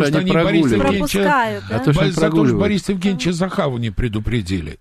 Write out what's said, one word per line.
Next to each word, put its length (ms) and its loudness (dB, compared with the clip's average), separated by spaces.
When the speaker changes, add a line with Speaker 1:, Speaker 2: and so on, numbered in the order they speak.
Speaker 1:
что 0 -
Speaker 2:
они 140 0
Speaker 1:
они 120 0
Бориса 140 4
Speaker 2:
прогуливают. 260 2
Speaker 1:
Евгеньевича 480 0
Speaker 3:
Пропускают, 500 0
да? 60 -4
Speaker 2:
А 40 0
то, 120 0
что 80 4
Speaker 1:
Бо-, 40 2
Speaker 2:
они 80 2
Speaker 1:
за 40 -4
то, 60 0
что 100 2
Speaker 2:
прогуливают. 300 2
Speaker 1:
Бориса 320 0
Евгеньевича 400 -2
Захаву 440 -2
не 140 -2
предупредили? 880 -4